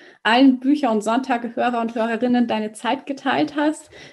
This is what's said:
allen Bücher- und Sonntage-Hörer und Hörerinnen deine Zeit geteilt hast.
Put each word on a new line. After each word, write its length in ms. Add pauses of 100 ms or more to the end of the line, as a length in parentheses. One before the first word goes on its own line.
(220)
allen 380
Bücher- 320
und 100
Sonntage-Hörer 800
und 140
Hörerinnen 520
deine 260
Zeit 340
geteilt 500
hast. 340 (220)